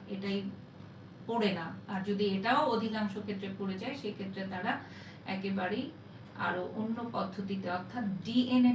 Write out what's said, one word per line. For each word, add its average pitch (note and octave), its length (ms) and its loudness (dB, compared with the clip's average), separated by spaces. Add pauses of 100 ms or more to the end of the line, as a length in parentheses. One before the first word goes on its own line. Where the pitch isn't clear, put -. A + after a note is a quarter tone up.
এটাই G3 420 -2 (760)
পড়ে G#3+ 260 4
না। E3+ 200 -2 (160)
আর G3 160 -2
যদি G3+ 220 2
এটাও A3+ 440 4
অধিকাংশ G#3+ 480 0
ক্ষেত্রে G3 400 -4
পড়ে F#3+ 200 -2
যায়, B3+ 160 -4
সেক্ষেত্রে G3 520 -4
তারা G3 340 -2 (460)
একেবারেই G3 640 0 (460)
আরো F3+ 400 0
অন্য A3+ 360 0
পদ্ধতিতে, F#3+ 580 -2
অর্থাৎ F#3 340 -2 (200)
ডিএনএ B3 500 8